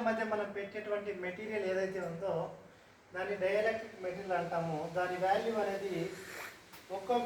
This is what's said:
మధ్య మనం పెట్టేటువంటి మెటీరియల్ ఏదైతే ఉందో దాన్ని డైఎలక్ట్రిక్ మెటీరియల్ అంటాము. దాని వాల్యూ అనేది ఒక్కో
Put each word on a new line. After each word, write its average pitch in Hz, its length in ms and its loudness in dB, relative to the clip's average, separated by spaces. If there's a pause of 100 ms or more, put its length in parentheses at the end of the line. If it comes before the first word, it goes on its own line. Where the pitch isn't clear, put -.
మధ్య 226 240 2
మనం 208 240 0
పెట్టేటువంటి 202 560 -4 (140)
మెటీరియల్ 202 480 -2
ఏదైతే 190 280 0 (100)
ఉందో 170 240 -2 (800)
దాన్ని 190 280 -2
డైఎలక్ట్రిక్ 214 640 2
మెటీరియల్ 185 340 -2
అంటాము. 165 400 0 (180)
దాని 180 280 2
వాల్యూ 220 280 4 (120)
అనేది 196 320 0 (1000)
ఒక్కో 240 300 2